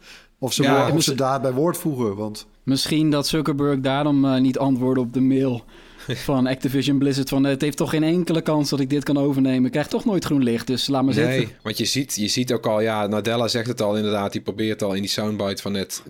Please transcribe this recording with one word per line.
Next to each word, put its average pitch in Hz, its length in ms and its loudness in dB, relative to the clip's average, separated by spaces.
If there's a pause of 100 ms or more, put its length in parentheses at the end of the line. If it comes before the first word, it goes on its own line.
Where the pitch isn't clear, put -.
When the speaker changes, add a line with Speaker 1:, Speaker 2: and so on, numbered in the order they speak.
Speaker 1:
<laughs> - 300 -20
of 127 140 -4
ze - 100 2
Speaker 2:
Ja. 143 140 4
Speaker 1:
woord-, 135 120 4
of 143 60 2
Speaker 3:
Mis- 160 100 2
Speaker 1:
ze 139 100 0
daad 131 280 0
bij 131 100 0
woord 160 240 0
voegen, 123 400 -2
want 107 300 -8 (160)
Speaker 3:
Misschien 151 480 0
dat 143 180 0
Zuckerberg 143 520 0
daarom, 139 440 2
eh, 131 160 4
niet 131 180 2
antwoordde 131 420 2
op 120 120 -2
de 131 80 0
mail 131 440 2 (420)
Speaker 2:
<laughs> - 0 - (220)
Speaker 3:
van 131 180 2
Activision 135 520 0
Blizzard 135 300 0
van, 135 160 0
"Het 139 160 0
heeft 147 160 -2
toch 160 140 -2
geen 156 120 0
enkele 165 400 0
kans 151 280 0
dat 139 100 0
ik 135 100 -2
dit 143 140 0
kan 143 140 0
overnemen. 135 460 2
Ik 127 60 0
krijg 147 180 -2
toch - 160 -2
nooit 190 200 0
groen 143 180 2
licht, 117 240 0
dus 127 220 -2
laat 135 160 0
maar 135 100 2
Speaker 2:
Nee, 120 260 2
Speaker 3:
zitten." 110 220 -6
Speaker 2:
want 110 160 -6
je 113 60 -2
ziet, 131 320 -2
je 104 120 -2
ziet 127 240 -2
ook 117 140 -2
al, 107 140 2
ja, 107 260 0
Nadella 110 420 0
zegt 113 180 -2
het 120 160 -4
al 104 140 2
inderdaad, 104 360 0
die 104 80 -4
probeert 107 420 -4
al 101 120 0
in 95 60 -2
die 98 100 -4
soundbite 104 520 -4
van 98 100 -6
net... 98 380 -6